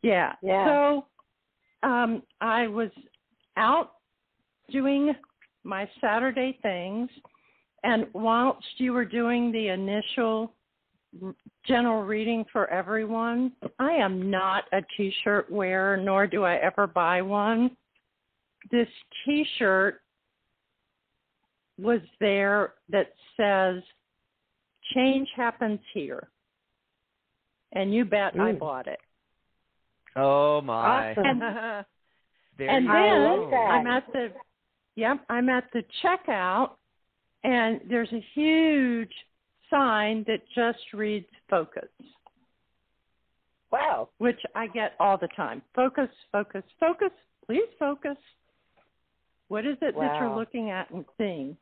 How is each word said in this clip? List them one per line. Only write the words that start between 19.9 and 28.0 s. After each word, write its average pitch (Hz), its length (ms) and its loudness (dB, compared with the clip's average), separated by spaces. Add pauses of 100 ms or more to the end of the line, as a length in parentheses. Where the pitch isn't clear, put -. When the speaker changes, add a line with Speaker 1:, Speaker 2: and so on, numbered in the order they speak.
Speaker 1:
was 214 220 2 (200)
there 202 540 2 (140)
that - 260 0 (220)
says, 190 460 2 (1120)
"Change 269 380 2
happens 226 480 -2 (120)
here." - 380 -8 (1400)
And 196 200 -2
you 240 140 2